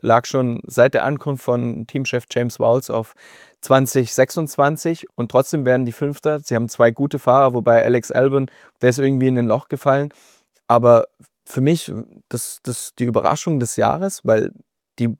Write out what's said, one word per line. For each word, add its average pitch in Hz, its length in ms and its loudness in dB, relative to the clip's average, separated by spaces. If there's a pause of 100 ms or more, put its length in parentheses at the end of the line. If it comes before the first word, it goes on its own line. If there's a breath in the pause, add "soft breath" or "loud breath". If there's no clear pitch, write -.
lag 113 240 2
schon 123 400 -2
seit 123 280 2
der - 100 0
Ankunft 139 400 -6
von 120 420 -4
Teamchef 127 420 -6
James 120 300 -4
Vowles 117 320 0
auf 113 240 -6 (460 loud breath)
zwanzig 131 520 2
sechsundzwanzig 151 1000 -2
und 120 160 -6
trotzdem 135 340 0
werden 127 220 2
die 117 60 -6
Fünfter. 147 480 -4
Sie 131 160 -6
haben 113 120 -2
zwei 117 220 2
gute 139 300 -4
Fahrer, 131 340 4
wobei 117 300 2
Alex 120 260 0
Albon, 135 400 0 (320 soft breath)
der 123 80 4
ist 120 80 -2
irgendwie 135 300 0
in 127 100 0
ein 120 80 0
Loch 113 220 -2
gefallen. 143 400 0 (580 soft breath)
Aber 120 400 4 (420)
für - 120 -6
mich, 160 320 0 (360)
das, - 360 -10
das - 340 -10
die 123 60 -2
Überraschung 127 560 0
des 117 160 -6
Jahres, 147 480 -2
weil 110 260 0 (480)
die, 117 220 -4